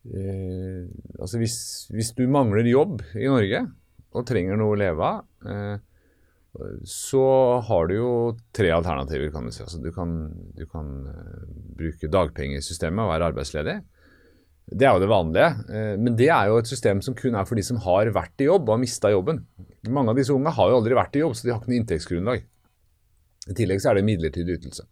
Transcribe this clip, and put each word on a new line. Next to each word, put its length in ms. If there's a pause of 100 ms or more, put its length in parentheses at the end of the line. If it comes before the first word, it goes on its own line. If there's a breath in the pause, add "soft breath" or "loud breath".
eh, 800 (340)
altså 180
hvis, 520
hvis 240
du 140
mangler 380
jobb 340 (140)
i 120
Norge 400 (460)
og 140
trenger 300
noe 180
å 40
leve 240
av, 220 (220)
eh, 320 (1040)
så 800
har 260
du 80
jo 140 (420)
tre 180
alternativer, 600
kan 120
du 80
si. 100
Altså, 200
du 100
kan, 380 (240)
du 120
kan, 400
eh, 400 (300)
bruke 340
dagpengesystemet 920
og 80
være 200
arbeidsledig. 500 (840 soft breath)
Det 180
er 80
jo 60
det 80
vanlige, 420 (200)
eh, 260
men 200
det 140
er 180
jo 100
et 80
system 360
som 120
kun 200
er 100
for 120
de 60
som 140
har 340
vært 300
i 60
jobb 220
og 100
har 60
mistet 280
jobben. 320 (440)
Mange 220
av 60
disse 160
unge 180
har 200
jo 100
aldri 140
vært 220
i 40
jobb, 160
så 80
de 80
har 80
ikke 80
noe 160
inntektsgrunnlag. 580 (1080)
I 60
tillegg 260
så 100
er 100
det 40
midlertidig 540
ytelse. 340